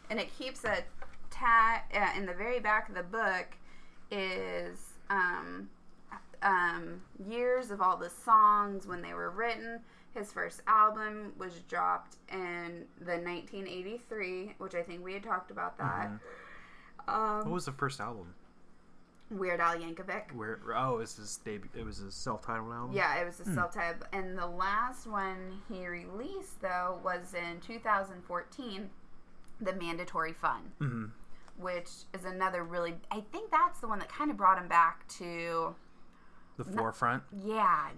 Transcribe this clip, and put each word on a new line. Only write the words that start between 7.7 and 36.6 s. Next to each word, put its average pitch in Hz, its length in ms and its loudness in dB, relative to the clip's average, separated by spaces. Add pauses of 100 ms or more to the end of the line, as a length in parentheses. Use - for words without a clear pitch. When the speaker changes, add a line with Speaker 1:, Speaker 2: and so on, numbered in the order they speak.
Speaker 1:
of 202 120 -4
all 185 160 6
the 175 120 -6
songs 202 760 10
when 180 160 -4
they 170 120 -6
were 175 160 -2
written. 226 500 -2 (320)
His 202 200 -6
first 170 340 -6
album 214 720 6
was 175 240 -10
dropped 180 540 0 (160)
in 175 560 -6 (120)
the 175 180 -2
nineteen 175 500 -6
eighty-three, 190 880 -6
which 185 160 -8
I 175 80 -2
think 175 220 -10
we 185 100 -8
had 196 80 -8
talked 208 300 -4
about 190 260 -6
that. - 300 -2
Speaker 2:
Mm-hmm. - 1000 -12
Speaker 1:
Um, 214 340 2
Speaker 2:
What 156 60 0
was 170 160 -2
the 135 60 -4
first 135 280 -2
album? 101 340 -8 (960)
Speaker 1:
Weird 185 300 0
Al 170 160 6
Yankovic. 175 560 -6
Speaker 2:
Where, 110 260 -4 (160)
oh, 127 200 4
it 113 40 2
was 113 180 -6
his 104 200 -8
debut, 104 400 -8
it 117 80 -6
was 107 140 -8
his 98 180 -8
self-titled 113 560 -4
album? 123 240 -4
Speaker 1:
Yeah, 165 240 4
it 175 40 0
was 175 140 -6
his 180 80 -10
Speaker 2:
Hmm. 185 80 2
Speaker 1:
self-titled. 170 580 -2
And 185 240 -2
the 180 120 -2
last 202 580 0
one 190 640 -4
he 185 180 -6
released, 185 760 -8
though, 180 420 0
was 180 300 -2
in 175 260 -4
two 226 180 -10
thousand 196 460 0
fourteen, 196 680 -6 (680)
The 185 140 0
Mandatory 170 580 -2
Fun, 131 480 -2
Speaker 2:
Mm-hmm. 120 240 0 (580)
Speaker 1:
which 180 280 -4 (220)
is 185 120 -8
another 185 400 0
really, 170 340 -2 (140)
I 214 80 -2
think 403 320 -8
that's 370 260 6
the - 80 -4
one 214 140 0
that - 120 -6
kinda 302 220 0
brought 190 240 8
him 180 80 -4
back 170 400 6 (120)
to 170 580 -2 (800)
Speaker 2:
The 123 160 -6